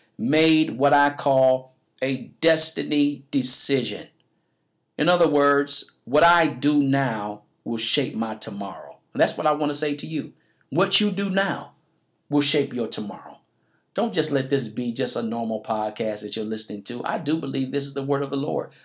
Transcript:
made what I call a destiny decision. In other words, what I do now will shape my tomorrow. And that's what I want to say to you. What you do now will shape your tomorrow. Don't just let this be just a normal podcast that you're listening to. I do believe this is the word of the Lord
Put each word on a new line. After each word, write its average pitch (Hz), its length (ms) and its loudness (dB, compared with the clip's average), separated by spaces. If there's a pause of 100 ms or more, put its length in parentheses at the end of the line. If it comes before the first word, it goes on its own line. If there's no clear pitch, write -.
(180)
made 156 600 2
what 143 140 4
I 143 180 6
call 131 640 2 (260)
a 131 400 -4
destiny 147 880 2
decision. 117 800 0 (880)
In 156 100 2
other 175 200 6
words, 143 640 2 (120)
what 147 200 4
I 170 220 6
do 143 360 2
now 120 600 0 (220)
will 117 140 -4
shape 123 360 -2
my 110 200 -4
tomorrow. 101 640 -10 (140)
And 123 80 -2
that's 165 160 2
what 151 100 -2
I 151 60 4
want 147 180 0
to 139 80 -2
say 151 160 -2
to 143 120 -10
you. 156 260 -6 (380)
What 190 300 0
you 208 100 2
do 196 200 -4
now 185 440 -4 (540)
will 143 120 2
shape 139 320 0
your 120 160 -4
tomorrow. - 500 -10 (560)
Don't 208 200 -2
just 147 180 0
let 135 160 0
this 135 200 0
be 120 220 -4
just 120 260 -4
a 120 60 -2
normal 113 400 -4
podcast 107 600 -4
that 104 120 -8
you're 110 120 -4
listening 107 380 -8
to. 120 200 -8
I 214 140 -4
do 156 200 -2
believe 135 320 -4
this 139 160 -2
is - 80 -10
the 139 80 -6
word 139 200 0
of 135 80 -6
the 139 60 -4
Lord 139 340 -4 (140)